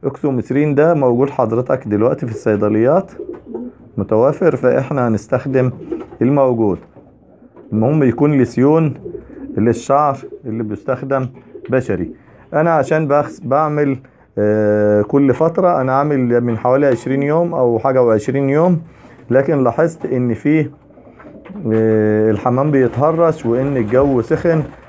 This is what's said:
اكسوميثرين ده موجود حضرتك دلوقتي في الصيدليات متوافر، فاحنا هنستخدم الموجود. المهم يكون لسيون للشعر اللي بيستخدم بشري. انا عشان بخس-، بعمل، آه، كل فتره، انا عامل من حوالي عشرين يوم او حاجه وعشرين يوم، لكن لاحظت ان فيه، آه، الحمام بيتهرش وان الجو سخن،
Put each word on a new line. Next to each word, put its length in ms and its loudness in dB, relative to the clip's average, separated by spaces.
اكسوميثرين 720 -2
ده 180 4
موجود 360 2
حضرتك 580 -2
دلوقتي 380 0
في 60 -8
الصيدليات 800 0
متوافر، 580 0
فاحنا 520 0
هنستخدم 640 -2
الموجود. 560 2
المهم 300 2
يكون 380 2
لسيون 520 2
للشعر 600 0
اللي 180 -6
بيستخدم 640 -4
بشري. 420 -2
انا 180 2
عشان 360 0
بخس-، 360 -2
بعمل، 540 0
آه، 640 2
كل 320 2
فتره، 480 0
انا 120 -2
عامل 480 0
من 160 -2
حوالي 280 2
عشرين 380 0
يوم 300 -2
او 260 0
حاجه 240 2
وعشرين 460 0
يوم، 320 2
لكن 320 2
لاحظت 420 0
ان 280 -2
فيه، 380 0
آه، 580 2
الحمام 400 0
بيتهرش 720 0
وان 320 0
الجو 440 2
سخن، 420 0